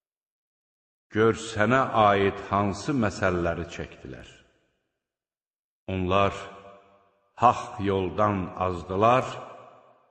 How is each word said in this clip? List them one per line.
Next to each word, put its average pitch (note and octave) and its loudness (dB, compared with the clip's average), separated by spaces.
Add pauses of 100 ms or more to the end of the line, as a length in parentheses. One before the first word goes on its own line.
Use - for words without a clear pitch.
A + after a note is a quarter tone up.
(1080)
Gör, A2 4
sənə A2+ 0 (120)
aid G2+ 4 (120)
hansı G2+ -2
məsələləri F2 -2
çəkdilər. B1+ -14 (1600)
Onlar F#2+ 0 (1040)
haqq - 2
yoldan G2 0 (200)
azdılar F#2+ 2 (840)